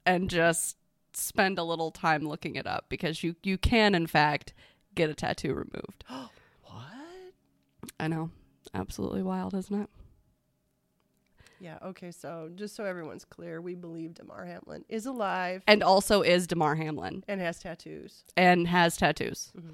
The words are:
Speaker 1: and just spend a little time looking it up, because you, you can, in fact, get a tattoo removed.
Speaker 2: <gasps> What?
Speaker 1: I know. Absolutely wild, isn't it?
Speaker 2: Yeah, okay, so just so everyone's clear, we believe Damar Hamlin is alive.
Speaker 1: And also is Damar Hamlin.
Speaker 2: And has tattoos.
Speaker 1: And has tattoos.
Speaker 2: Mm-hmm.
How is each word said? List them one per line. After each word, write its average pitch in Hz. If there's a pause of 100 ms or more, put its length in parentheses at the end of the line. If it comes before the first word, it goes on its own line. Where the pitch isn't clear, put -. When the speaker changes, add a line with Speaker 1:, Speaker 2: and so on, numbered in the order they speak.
Speaker 1:
and 180
just 165 (340)
spend 190
a 170
little 165
time 156
looking 151
it 139
up, -
because 156
you, 170
you 190
can, 214
in 165
fact, 151 (420)
get 160
a 151
tattoo -
removed. -
Speaker 2:
<gasps> 262 (340)
What? 311
Speaker 1:
I 156
know. 160 (440)
Absolutely 196
wild, 185
isn't 202
it? 202 (1700)
Speaker 2:
Yeah, 170
okay, 185
so 165
just 208
so 220
everyone's 175
clear, 170
we 180
believe 165
Damar -
Hamlin 170
is 220
alive. 185
Speaker 1:
And 214
also 190
is 175
Damar 160
Hamlin. 156
Speaker 2:
And 202
has 170
tattoos. 160 (120)
Speaker 1:
And 180
has 170
tattoos. -
Speaker 2:
Mm-hmm. 165